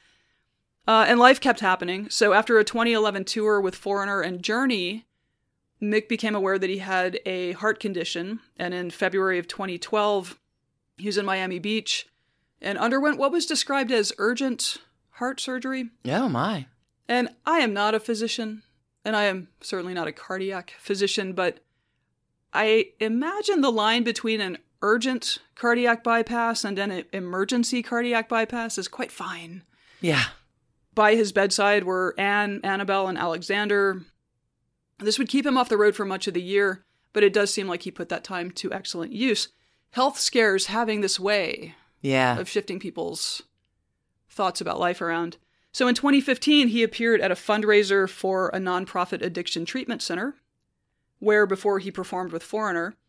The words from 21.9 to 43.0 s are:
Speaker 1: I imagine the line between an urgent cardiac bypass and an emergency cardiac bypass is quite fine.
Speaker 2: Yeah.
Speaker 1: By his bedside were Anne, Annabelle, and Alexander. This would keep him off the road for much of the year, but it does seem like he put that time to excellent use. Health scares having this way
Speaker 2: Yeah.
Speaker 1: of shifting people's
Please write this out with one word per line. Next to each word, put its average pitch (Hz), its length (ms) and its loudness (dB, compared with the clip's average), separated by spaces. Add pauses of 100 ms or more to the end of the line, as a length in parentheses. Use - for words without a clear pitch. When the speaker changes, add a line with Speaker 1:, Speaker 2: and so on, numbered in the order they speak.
Speaker 1:
I 220 360 4 (100)
imagine 320 640 0
the 269 100 4
line 226 320 2
between 220 380 -2
an 185 160 -6 (240)
urgent 233 560 0 (180)
cardiac 240 480 2
bypass 233 600 0
and 196 160 -4
an 196 240 -4 (100)
emergency 196 720 0
cardiac 233 460 -2
bypass 226 480 -2
is 185 100 -6
quite - 240 -10
fine. 170 520 -12 (360)
Speaker 2:
Yeah. 151 260 2 (680)
Speaker 1:
By 214 220 6
his 208 160 2
bedside 202 520 2
were 185 340 -2
Anne, 202 460 0
Annabelle, 196 440 -2
and 185 100 -4
Alexander. 196 840 0 (1000)
This 208 180 0
would 277 120 0
keep 277 160 2
him 262 120 2
off 247 120 2
the 220 80 2
road 208 180 6
for 208 100 -4
much 190 220 -6
of 190 60 0
the 175 80 -2
year, 190 420 0 (300)
but 208 100 4
it 196 100 8
does 202 200 2
seem 196 140 -2
like 175 160 -4
he 180 80 -8
put 175 180 -10
that 170 140 -6
time 180 280 -8
to - 220 -8
excellent 185 400 -8
use. 269 360 0 (420)
Health 269 280 0
scares 202 480 2
having 220 340 -2
this 185 180 0
way 196 560 -2 (260)
Speaker 2:
Yeah. 131 380 4
Speaker 1:
of 185 100 -6
shifting 196 300 -4
people's 170 600 -6 (880)